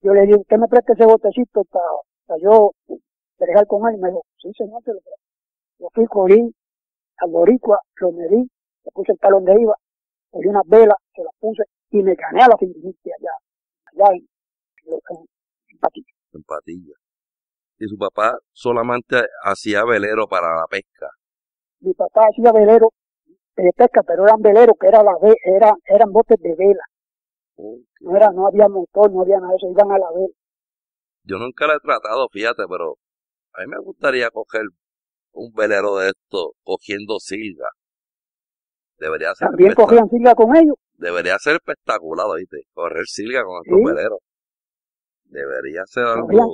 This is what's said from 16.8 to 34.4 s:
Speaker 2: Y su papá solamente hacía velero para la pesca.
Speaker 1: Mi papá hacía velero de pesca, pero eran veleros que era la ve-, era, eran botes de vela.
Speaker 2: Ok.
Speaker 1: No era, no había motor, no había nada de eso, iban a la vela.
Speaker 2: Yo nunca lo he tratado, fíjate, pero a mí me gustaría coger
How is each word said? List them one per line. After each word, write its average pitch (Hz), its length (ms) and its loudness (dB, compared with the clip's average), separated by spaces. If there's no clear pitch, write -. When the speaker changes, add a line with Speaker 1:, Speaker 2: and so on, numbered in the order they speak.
Speaker 2:
Y 107 80 -14
su 104 100 -14
papá 104 400 -4
solamente 120 720 -4
hacía 101 400 -4
velero 107 440 -2
para 85 260 -4
la 80 140 -6
pesca. - 400 -12
Speaker 1:
Mi 180 140 -6
papá 214 360 0
hacía 233 220 2
velero 220 380 6
de 180 200 0
pesca, 240 260 2
pero 170 220 -4
eran 220 180 4
veleros 214 380 6
que 185 80 2
era 214 140 6
la 202 180 4
ve-, 214 240 6
era, 202 280 4
eran 208 260 2
botes 220 280 2
de 165 160 -6
vela. 190 260 0
Speaker 2:
Ok. - 240 -20
Speaker 1:
No 180 160 -4
era, 208 140 6
no 190 180 -4
había 202 200 4
motor, 196 440 0
no 185 100 -4
había 190 160 2
nada 180 120 -8
de 185 60 -2
eso, 185 140 -6
iban 196 220 2
a 196 60 0
la 180 140 -4
vela. 185 220 -6
Speaker 2:
Yo 95 140 -10
nunca 127 280 -6
lo 151 100 0
he 139 40 -8
tratado, 120 520 -6
fíjate, 110 360 -8
pero 85 280 -10
a - 80 -20
mí 95 80 -12
me - 100 -14
gustaría 131 520 -6
coger 110 320 -10